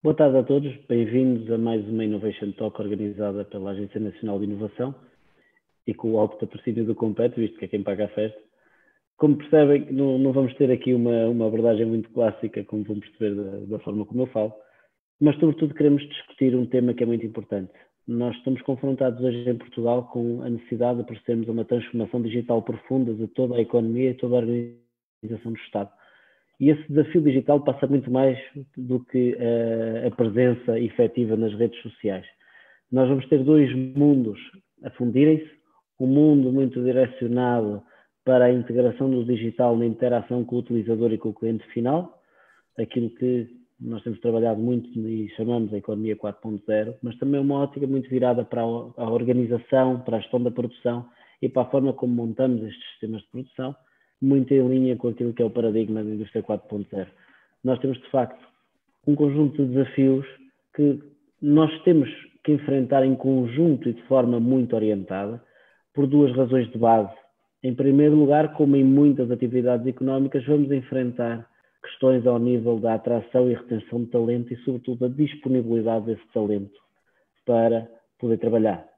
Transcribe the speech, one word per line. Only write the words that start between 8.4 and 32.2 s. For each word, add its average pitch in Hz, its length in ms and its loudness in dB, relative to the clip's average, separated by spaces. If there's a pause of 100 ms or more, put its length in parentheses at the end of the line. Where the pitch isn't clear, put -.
Como 147 200 4
percebem, 143 560 4
não, 135 240 0
não 135 160 2
vamos 131 220 0
ter 135 160 2
aqui 127 240 0
uma, 117 320 2
uma 113 220 0
abordagem 113 360 2
muito 113 260 -4
clássica, 110 520 -4
como 107 220 -8
vão 104 160 -8
perceber 104 340 -6
da, 101 420 -10
da - 40 -8
forma 104 260 -8
como 123 160 -4
eu 127 60 -4
falo, 110 260 -4 (680)
mas 147 200 4
sobretudo 151 340 0
queremos 143 340 2
discutir - 460 -2
um 127 100 0
tema 123 300 0
que 120 80 -4
é 117 40 0
muito 117 200 -2
importante. 104 460 -8 (340)
Nós 120 300 -4
estamos 131 260 -6
confrontados 131 580 -2
hoje 123 300 -2
em 120 80 -2
Portugal 120 540 -4
com 120 300 -4
a 127 60 -10
necessidade 120 520 -4
de 120 60 -8
procedermos 113 420 -6
a 117 40 -6
uma 113 120 -4
transformação 120 580 -4
digital 117 400 -2
profunda 120 500 -4
de 110 140 -6
toda 123 300 -4
a 120 40 0
economia 117 500 0
e 123 40 -4
toda 123 220 -2
a - 20 4
organização 117 1120 -8
do 110 60 -10
Estado. 101 320 -8 (680)
E 139 100 6
esse 151 180 0
desafio 151 340 2
digital 143 380 4
passa 143 260 -2
muito 135 240 0
mais 131 260 2 (400)
do 127 280 -4
que, 123 340 0
eh, 117 680 -2
a 117 40 0
presença 117 680 0
efetiva 113 580 0
nas 110 180 -2
redes 113 280 -2
sociais. 101 440 -8 (640)